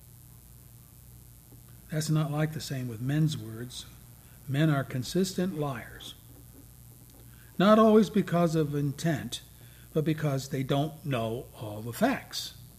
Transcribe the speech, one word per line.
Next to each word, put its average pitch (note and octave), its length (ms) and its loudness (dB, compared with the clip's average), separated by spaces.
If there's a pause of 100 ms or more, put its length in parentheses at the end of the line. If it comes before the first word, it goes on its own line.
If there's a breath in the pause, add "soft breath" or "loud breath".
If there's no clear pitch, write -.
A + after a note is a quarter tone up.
(1900)
That's D#3 180 -2
not D#3 220 0
like D#3 200 -2
the C#3 80 -10
same B2+ 280 -6
with A2 120 -10
men's D3 380 0
words. A2+ 480 -12 (600 loud breath)
Men C#3+ 200 2
are C#3+ 140 2
consistent F3 760 -4
liars, C#3+ 600 -8 (1400 loud breath)
not G#3+ 220 8
always A3 320 8
because E3+ 460 2
of D3 180 2
intent, C#3+ 640 -2 (540 loud breath)
but D#3 100 0
because C#3+ 440 -2
they C3+ 160 -4
don't D3+ 420 -2
know A#2+ 380 -2 (120)
all G#2+ 240 -10
the A#2 120 -8
facts, - 640 -2 (240)